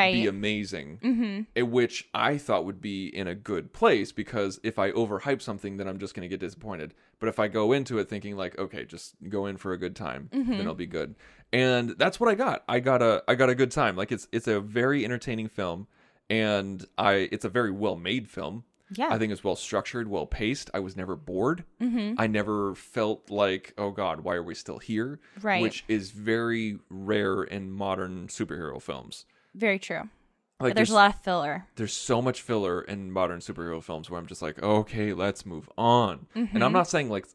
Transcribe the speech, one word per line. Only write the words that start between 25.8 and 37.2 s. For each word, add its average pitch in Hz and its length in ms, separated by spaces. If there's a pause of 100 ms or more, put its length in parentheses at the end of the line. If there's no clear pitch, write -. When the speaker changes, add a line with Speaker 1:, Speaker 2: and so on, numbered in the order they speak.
Speaker 1:
is 104 240
very 113 680 (100)
rare 98 540
in 95 300
modern 95 560
superhero 76 520
films. 65 440 (320)
Speaker 2:
Very 196 220
true. 190 320 (500)
Speaker 1:
Like, 131 140
Speaker 2:
There's 214 140
Speaker 1:
there's - 20
Speaker 2:
a 220 40
lot 202 200
of - 80
filler. 175 440 (100)
Speaker 1:
There's 110 180
so 120 280
much 127 200
filler 95 400
in 98 280
modern 90 300
superhero 85 420
films 80 280
where 87 100
I'm 82 60
just - 160
like, 78 200
"Okay, 107 520
let's 95 320
move 80 220 (100)
on." 117 560
And 226 120
I'm - 20 (200)
Speaker 2:
Mm-hmm. - 60
Speaker 1:
not 180 140
saying, 147 220
like, 98 240